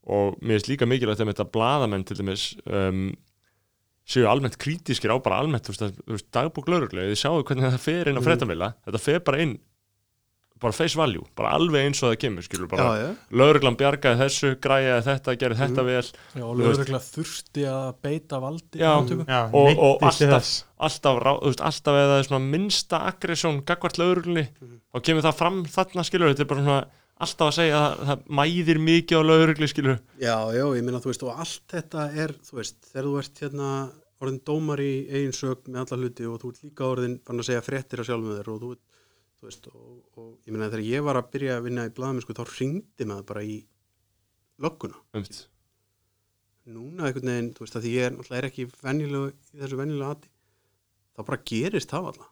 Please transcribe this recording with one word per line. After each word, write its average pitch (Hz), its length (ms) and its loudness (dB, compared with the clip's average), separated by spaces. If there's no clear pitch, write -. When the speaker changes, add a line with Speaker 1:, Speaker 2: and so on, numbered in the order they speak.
Speaker 1:
og 101 340 0
mér 110 180 0
finnst 101 120 -4
líka 135 180 0
mikilvægt 113 360 0
einmitt 104 180 -4
að 92 100 -6
blaðamenn 113 540 0
til 95 140 -10
dæmis, 98 240 -4
um, 95 420 -2
séu 120 200 4
almennt 127 320 2
krítískir 127 520 -2
á 123 80 2
bara 101 200 0
almennt, 147 260 -2
þú 104 80 -10
veist, 107 140 -4
að, 95 160 -8
þú 113 100 -8
veist, - 180 -12
dagbók 143 360 -2
lögreglu, 104 420 -2
þið 104 140 -2
sjáu 151 200 0
hvernig 131 280 0
það 123 80 -2
fer 165 280 -2
inn 139 80 0
á 123 40 -2
Speaker 2:
Mhm. 123 80 2
Speaker 1:
fréttamiðla, 110 460 0
þetta 104 140 -4
fer 156 200 0
bara 143 200 0
inn, 147 180 -2
bara 113 140 0
face 156 240 0
value, 131 260 0
bara 107 180 0
alveg 147 320 2
eins 139 160 -2
og 123 140 4
það - 20 -12
kemur, 95 240 -4
skilur, 92 260 -8
bara 107 140 0
Speaker 2:
Já, 120 160 4
já. 151 180 -4
Speaker 1:
lögreglan 131 480 6
bjargaði 135 400 4
þessu, 139 300 2
græjaði 135 480 2
þetta, 139 320 0
gerði 120 220 0
þetta 131 240 2
Speaker 2:
Mhm. - 20 2
Speaker 1:
vel. 123 220 0
Speaker 3:
Já, 127 80 -8
og 117 140 -4
Speaker 1:
Þú 127 80 2
veist. 123 160 6
Speaker 3:
lögregla 131 180 -2
þurfti - 680 -8
að 131 340 -4
beita 147 380 -4
valdi 156 400 -10
Speaker 1:
Já. 160 100 6
Speaker 3:
í 147 160 6
átökum. 160 220 -2
Speaker 4:
Já, 120 240 2
Speaker 1:
Og, 143 260 8
og 139 220 6
Speaker 4:
neyddist - 180 4
til 147 80 6
Speaker 1:
alltaf, 135 160 6
Speaker 4:
þess. - 220 -4
Speaker 1:
alltaf 139 420 2
rá-, 135 200 2
þú - 40 0
veist, 131 140 0
alltaf 147 340 0
ef 139 140 6
það 139 100 6
er 135 80 2
svona 135 240 0
minnsta 185 460 0
aggression 165 560 -2
gagnvart 175 380 -4
lögreglunni, 170 480 2
Speaker 2:
Mhm. 120 320 -20
Speaker 1:
þá 123 100 -4
kemur 160 180 2
það 151 140 4
fram 180 280 0
þarna, 185 400 -2
skilur, 170 300 2
þetta 123 60 -4
er 147 40 2
bara 139 180 -2
svona 139 240 2
alltaf - 280 0
að 147 60 0
segja 160 240 2
að 147 280 0
það 139 200 0
mæðir 156 520 2
mikið 165 360 4
á 160 80 6
lögreglu, 156 460 6
skilur. 135 320 0
Speaker 2:
Já, 113 360 0
já, 127 100 2
ég 120 80 -2
meina, 123 160 -4
þú 117 160 -8
veist, - 80 -10
og 123 160 -8
allt - 300 -10
þetta 151 480 -8
er, 156 180 -4
þú - 240 -20
veist, 110 160 -10
þegar 135 120 -8
þú 143 140 -2
ert - 200 -10
hérna 139 540 -6
orðinn 131 220 -6
dómar 151 380 -2
í 139 280 -4
eigin 139 240 -4
sök 131 360 -6
með 127 240 -8
alla 127 100 -6
hluti 120 240 -8
og 117 160 -10
þú 127 80 -10
ert - 140 -20
líka 147 180 -12
orðinn 123 260 -4
farin - 180 -8
að 113 60 -8
segja 120 160 -2
fréttir 131 380 -8
af 110 60 -8
sjálfum 113 280 -4
þér 101 140 -10
og 110 120 -10
þú 123 120 -12
ert, 117 80 -18
þú - 80 -20
veist, - 220 -20
og, 120 340 -20
og 113 300 -20
ég 110 60 -12
meina, 107 180 -4
þegar 110 140 -6
ég 127 200 -2
var 143 120 -2
að 120 140 -4
byrja 135 280 -4
að 117 40 -8
vinna 120 240 -6
í 113 80 -12
blaðamennsku, 127 400 -8
þá 120 120 -10
hringdi 139 600 -8
maður 101 200 -10
bara 107 160 -10
í 107 220 -10
lögguna. 160 340 -8
Speaker 1:
Einmitt. - 320 -10
Speaker 2:
Núna 135 420 -8
einhvern 127 220 -6
veginn, 120 240 -2
þú - 100 -18
veist, - 120 -12
að 113 80 -8
því 117 100 -2
ég 123 120 2
er 123 60 0
náttúrulega 123 260 -10
er 131 120 -6
ekki 127 160 -10
venjuleg 139 500 -4
í 147 80 -18
þessu 131 160 -8
venjulega 143 320 -6
ati, 147 180 -14
þá - 60 -16
bara - 200 -6
gerist 143 460 -4
það 165 140 -6
varla. - 280 -14